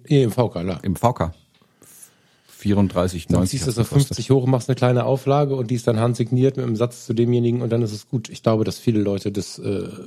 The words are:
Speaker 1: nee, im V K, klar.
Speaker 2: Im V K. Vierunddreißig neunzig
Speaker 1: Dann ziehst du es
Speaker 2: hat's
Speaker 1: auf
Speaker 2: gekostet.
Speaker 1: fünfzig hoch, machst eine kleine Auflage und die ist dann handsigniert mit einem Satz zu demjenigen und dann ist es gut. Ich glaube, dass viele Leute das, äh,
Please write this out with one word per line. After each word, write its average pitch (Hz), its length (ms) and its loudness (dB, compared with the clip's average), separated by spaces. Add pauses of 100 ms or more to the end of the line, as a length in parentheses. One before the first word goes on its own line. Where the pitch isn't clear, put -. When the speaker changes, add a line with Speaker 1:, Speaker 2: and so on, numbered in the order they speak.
Speaker 1:
nee, 143 140 6
im 113 100 2
V 113 180 0
K, 87 120 -6
klar. 92 220 -4
Speaker 2:
Im 95 120 -2
V 120 180 2
K. 82 200 -2 (1120)
Vierunddreißig 92 840 0
neunzig 113 100 2
Speaker 1:
Dann 95 80 2
ziehst 131 180 -6
du 135 60 0
es 110 60 -4
Speaker 2:
hat's - 100 0
Speaker 1:
auf - 20 -18
Speaker 2:
gekostet. - 280 2
Speaker 1:
fünfzig 117 140 -6
hoch, 131 140 4
machst 127 240 0
eine 127 60 0
kleine 123 300 2
Auflage 135 500 0
und 127 160 -4
die 127 40 2
ist 117 120 -2
dann 113 120 2
handsigniert 123 580 0
mit - 100 -4
einem 113 80 -2
Satz 117 320 -4
zu 117 80 -4
demjenigen 120 480 2
und 113 80 -4
dann 117 100 2
ist 107 100 -2
es 107 160 -12
gut. 123 220 -6
Ich - 140 -18
glaube, 110 220 2
dass 117 120 -4
viele 110 240 0
Leute 101 300 -2
das, 98 260 -6
äh, 95 320 -6 (180)